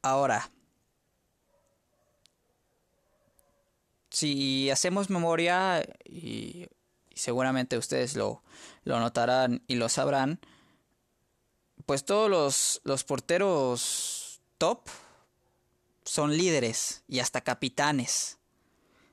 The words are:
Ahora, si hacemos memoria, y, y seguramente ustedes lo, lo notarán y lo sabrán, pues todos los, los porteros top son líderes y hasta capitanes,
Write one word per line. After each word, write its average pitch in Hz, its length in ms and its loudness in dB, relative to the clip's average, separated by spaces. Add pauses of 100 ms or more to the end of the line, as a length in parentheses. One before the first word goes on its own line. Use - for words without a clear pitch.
Ahora, 135 480 2 (3500)
si 139 600 0
hacemos 185 400 0
memoria, 175 720 2 (220)
y, 160 640 -10 (400)
y - 80 -20
seguramente 127 640 0
ustedes 127 360 -2
lo, 107 280 -2 (420)
lo 123 160 0
notarán 123 680 2
y 127 80 -2
lo 117 120 0
sabrán, 139 520 0 (1500)
pues 139 180 0
todos 214 260 4
los, 147 540 2
los 135 200 0
porteros 143 1400 0 (180)
top 202 300 0 (1160)
son 147 320 0
líderes 151 720 0
y 127 120 -2
hasta 123 220 -2
capitanes, 139 960 -2 (760)